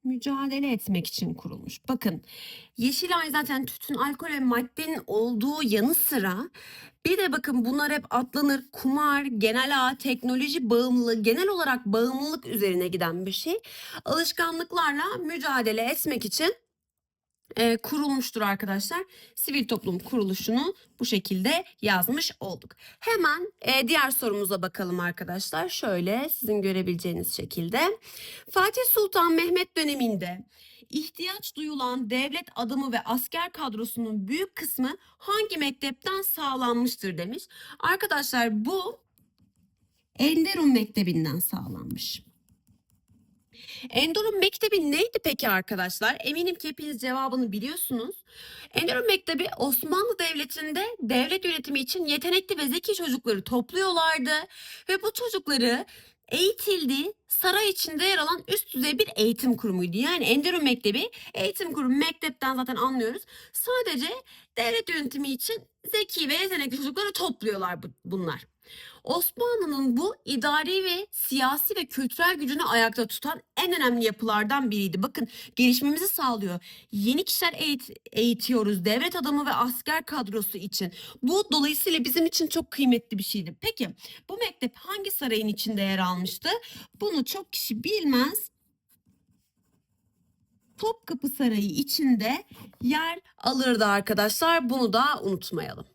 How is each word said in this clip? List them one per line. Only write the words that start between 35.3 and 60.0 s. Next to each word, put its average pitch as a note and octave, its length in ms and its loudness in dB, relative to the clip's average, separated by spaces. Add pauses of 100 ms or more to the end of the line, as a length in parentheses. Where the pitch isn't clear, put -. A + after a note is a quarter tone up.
mektepten C#4+ 640 -2
sağlanmıştır B3 960 0
demiş. G#3 260 -8 (360)
Arkadaşlar C#4 840 2
bu F#4+ 340 -2 (1200)
Enderun D#4+ 540 4
Mektebi'nden F3 680 2
sağlanmış. - 840 -6 (1700)
Enderun G4 500 2
Mektebi G4 520 2
neydi G#4+ 320 2
peki C#4+ 260 2
arkadaşlar? F#3 680 0
Eminim E4+ 360 -2
ki E4 120 -8
hepiniz D4+ 340 -8
cevabını B3+ 500 0
biliyorsunuz. B3+ 640 -4 (580)
Enderun A#4 340 0
Mektebi F4+ 400 0 (100)
Osmanlı F4+ 600 0
Devleti'nde D#4 680 -2 (160)
devlet C#4+ 440 2
yönetimi C#4+ 340 -2
için E4 260 -2
yetenekli F4 520 0
ve D4 100 0
zeki E4+ 260 0
çocukları B3 500 0
topluyorlardı. D#4+ 880 2 (560)
Ve F#4+ 120 2
bu G#4+ 120 -2
çocukları C#4+ 720 0 (420)
eğitildiği F4 840 0 (140)
saray G4 420 2
içinde E4 360 -2
yer G4 120 4
alan E4 300 0
üst - 260 -4
düzey C4+ 260 0
bir G#4+ 160 4
eğitim A3+ 420 2
kurumuydu. F#3 400 0
Yani D#4 260 2